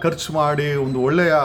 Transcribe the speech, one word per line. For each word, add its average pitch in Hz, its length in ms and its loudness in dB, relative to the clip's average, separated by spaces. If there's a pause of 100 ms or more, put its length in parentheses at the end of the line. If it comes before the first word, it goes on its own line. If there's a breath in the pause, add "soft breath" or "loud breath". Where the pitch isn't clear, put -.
ಖರ್ಚು 160 300 -4
ಮಾಡಿ 147 420 0
ಒಂದು 131 260 -2
ಒಳ್ಳೆಯ 160 340 2 (100)